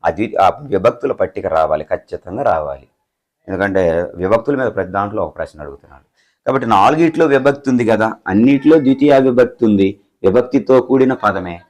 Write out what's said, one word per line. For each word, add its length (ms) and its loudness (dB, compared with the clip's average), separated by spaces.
ఆ 40 0
ద్వి-, 320 -4
ఆ 80 4
విభక్తుల 500 -2
పట్టిక 340 -6
రావాలి, 380 -2
ఖచ్చితంగా 600 -10
రావాలి. 440 -4
ఎందుకంటే 680 -2
విభక్తుల 400 -2
మీద 180 -4
ప్రతి 180 -8
దాంట్లో 320 -6
ఒక 120 -10
ప్రశ్న 260 -12
అడుగుతున్నాడు. 420 -20
కాబట్టి 200 -2
నాలుగిట్లో 580 2
విభక్తి 440 0
ఉంది 160 0
కదా, 320 0
అన్నిట్లో 520 4
ద్వితీయ 400 2
విభక్తి 460 2
ఉంది, 340 2
విభక్తితో 580 2
కూడిన 320 2
పదమే. 560 -4